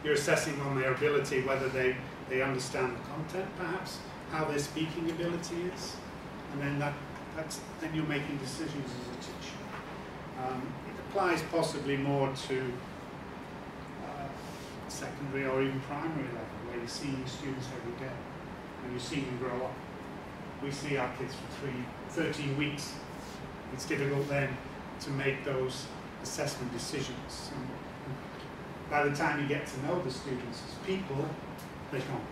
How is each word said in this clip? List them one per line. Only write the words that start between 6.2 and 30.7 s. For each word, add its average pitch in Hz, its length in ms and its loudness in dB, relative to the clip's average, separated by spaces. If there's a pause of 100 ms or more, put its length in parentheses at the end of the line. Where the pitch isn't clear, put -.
and 143 80 -2
then 143 200 2
that, 143 120 2 (440)
that's, 156 240 -4 (200)
then 160 140 -2
you're 156 120 4
making 143 320 0
decisions 143 460 -2
as 123 220 -4 (100)
a - 40 -6
teacher. - 340 -6 (920)
Um, 127 160 0 (280)
it - 100 -6 (100)
applies 175 340 6 (100)
possibly 139 440 4
more 139 320 6 (200)
to, 131 240 2 (1300)
uh, 139 240 -4 (600)
secondary 135 580 0
or 131 160 6
even 135 200 4
primary 147 440 0
level, 117 140 -2 (280)
where 120 100 -2
you're 117 100 -2
seeing 135 380 -2
students 131 420 -2 (120)
every 120 240 -4
day, 131 80 -4 (680)
and 123 100 -4
you're 123 80 0
seeing 139 260 0
them 123 120 -2
grow 123 280 0
up. 131 60 -2 (920)
We 139 100 0
see 143 240 0
our 123 120 4 (100)
kids - 160 -2
for - 320 -6
three, 123 180 -2 (240)
thirteen 143 480 2
weeks. 147 380 0 (800)
It's 131 120 -4
difficult 139 420 4
then 135 280 4 (440)
to 143 100 -4
make 135 340 2
those 131 420 2 (360)
assessment 127 500 -2
decisions. - 840 -2
And 127 140 -2 (1200)
by 147 160 6
the 143 80 6
time 143 280 4
you 139 60 4
get 143 180 2
to 131 200 -2
know 175 140 4
the 135 100 0
students 123 560 -2
as - 200 -6